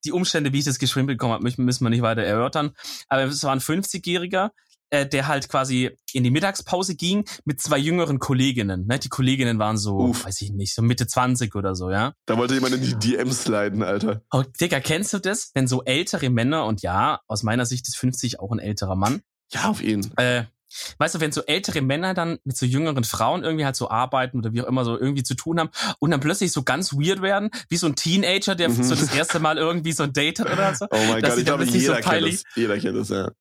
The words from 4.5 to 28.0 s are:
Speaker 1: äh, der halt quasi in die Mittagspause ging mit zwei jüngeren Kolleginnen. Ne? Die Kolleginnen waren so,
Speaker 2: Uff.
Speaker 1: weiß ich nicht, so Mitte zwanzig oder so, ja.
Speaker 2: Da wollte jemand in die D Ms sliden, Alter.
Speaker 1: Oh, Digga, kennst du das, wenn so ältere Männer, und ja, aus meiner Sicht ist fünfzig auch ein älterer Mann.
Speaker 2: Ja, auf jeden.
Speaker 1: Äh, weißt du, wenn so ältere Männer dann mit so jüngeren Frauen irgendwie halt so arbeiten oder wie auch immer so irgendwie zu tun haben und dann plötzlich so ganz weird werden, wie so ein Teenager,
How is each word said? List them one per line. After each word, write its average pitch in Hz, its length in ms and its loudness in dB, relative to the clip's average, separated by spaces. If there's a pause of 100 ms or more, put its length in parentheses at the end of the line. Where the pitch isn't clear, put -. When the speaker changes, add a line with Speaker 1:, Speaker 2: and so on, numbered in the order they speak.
Speaker 1:
äh, 143 180 2
der 135 220 0
halt 143 220 -2
quasi 131 400 0 (240)
in 127 100 2
die 123 60 4
Mittagspause 185 640 0
ging 190 320 0 (180)
mit 147 160 -4
zwei 151 160 0
jüngeren 151 420 2
Kolleginnen. 120 680 0
Ne? 127 120 0
Die 135 120 -6
Kolleginnen 127 480 2
waren 107 180 2
so, 101 220 0
Speaker 2:
Uff. 117 260 2
Speaker 1:
weiß 95 160 -6
ich 104 120 -6
nicht, 98 220 -4
so - 60 -4
Mitte 117 260 2
zwanzig 123 480 0
oder 95 220 -2
so, 90 140 -4
ja. 113 240 0 (100)
Speaker 2:
Da 113 140 2
wollte 123 160 2
jemand 131 220 2
in 131 40 0
die 123 180 0
D 113 180 2
Ms 127 260 -2
sliden, 104 400 0
Alter. 104 400 -2 (100)
Speaker 1:
Oh, 131 100 2 (160)
Digga, 170 220 0
kennst 170 320 -2
du 202 60 -2
das, 190 340 -4
wenn 131 160 2
so 127 160 0
ältere 143 460 0
Männer, 127 340 0
und 107 160 -2
ja, 104 460 0
aus 104 160 -4
meiner 117 240 0
Sicht 123 220 -6
ist - 100 -8
fünfzig 127 420 -4
auch 101 120 -6
ein 110 60 -2
älterer 98 380 -4
Mann. 107 240 0 (320)
Speaker 2:
Ja, - 160 0
auf 214 140 -2
jeden. 107 340 -2
Speaker 1:
Äh, 123 280 2 (540)
weißt 160 180 0
du, 165 40 -2
wenn 151 120 0
so 143 100 -2
ältere 156 400 0
Männer 160 320 0
dann 170 300 -2
mit 135 120 -4
so - 80 -2
jüngeren 135 380 2
Frauen 131 400 0
irgendwie 156 220 0
halt 135 100 -2
so - 160 -4
arbeiten 127 480 0
oder 110 140 -2
wie 120 100 -2
auch 123 60 -4
immer 127 160 0
so 117 140 -2
irgendwie 135 260 0
zu 135 100 -4
tun 165 240 -2
haben 160 120 0 (280)
und 156 140 2
dann 143 80 2
plötzlich 151 320 0
so 147 100 -2
ganz 143 320 -2
weird 180 280 0
werden, 196 280 0 (180)
wie 165 80 -2
so 170 120 2
ein 143 80 0
Teenager, 190 580 2